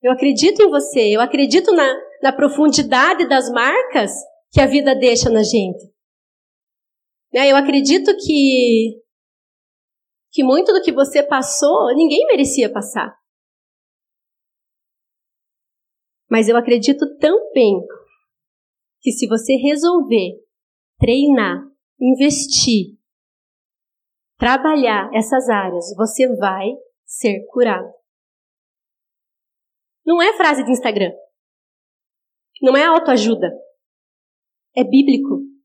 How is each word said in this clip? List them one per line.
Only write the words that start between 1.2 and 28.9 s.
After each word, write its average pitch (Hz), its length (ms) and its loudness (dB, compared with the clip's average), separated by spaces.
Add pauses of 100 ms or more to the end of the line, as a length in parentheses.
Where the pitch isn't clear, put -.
acredito 277 520 0
na, 277 220 2 (280)
na 269 100 2
profundidade 285 960 0
das 262 220 0
marcas 269 600 -2 (420)
que - 80 2
a 269 60 4
vida 277 280 2
deixa 240 360 0
na 220 120 2
gente. 190 500 -4 (1400)
Né, 277 180 2
eu 269 60 6
acredito 277 600 2
que, 254 840 0 (1300)
que 277 120 0
muito 302 280 2
do 370 100 2
que 320 100 -2
você 277 300 0
passou, 277 720 0
ninguém 320 320 2
merecia 269 460 0
passar. - 440 -8 (3250)
Mas 226 180 2
eu 233 80 4
acredito 240 640 0
também 269 640 0 (1200)
que 247 120 -4
se 233 140 -6
você 226 280 -2
resolver 285 840 -2 (580)
treinar, 240 600 0 (420)
investir, 254 960 0 (1400)
trabalhar 247 800 0
essas 240 340 -2
áreas, 190 480 -4
você 226 400 -2
vai 196 340 -4 (360)
ser 208 400 -6
curado. 214 460 -2 (2000)